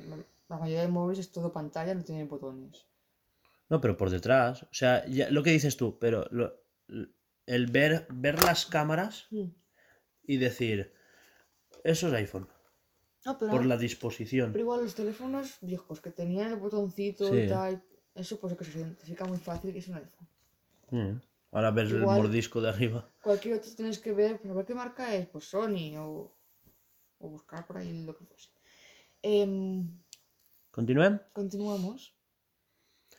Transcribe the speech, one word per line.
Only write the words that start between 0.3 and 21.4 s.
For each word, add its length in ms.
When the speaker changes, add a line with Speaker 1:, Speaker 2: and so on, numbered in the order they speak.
Speaker 1:
la 100
mayoría 260
de 40
móviles 380
es 80
todo 180
pantalla, 420
no 120
tienen 240
botones. 560
Speaker 2:
No, 120
pero 160
por 140
detrás, 520
o 100
sea, 340
ya, 220
lo 140
que 80
dices 260
tú, 220
pero 320
lo, 220
el 220
ver, 420
ver 340
las 220
cámaras 640
Speaker 1:
Mm. 180
Speaker 2:
y 140
decir, 560
"Eso 240
es 60
iPhone". 340
Speaker 1:
Ah, 80
pero 120
Speaker 2:
por 100
Speaker 1:
ahora 140
Speaker 2:
la 20
disposición. 760
Speaker 1:
pero 120
igual 200
los 120
teléfonos 640
viejos 400
que 100
tenían 400
el 60
botoncito 800
y 80
Speaker 2:
Sí. 60
Speaker 1:
tal, 340
eso 240
pues 160
que 100
se 140
identifica 460
muy 120
fácil 340
que 80
es 80
un 80
iPhone. 320
Speaker 2:
Sí. 380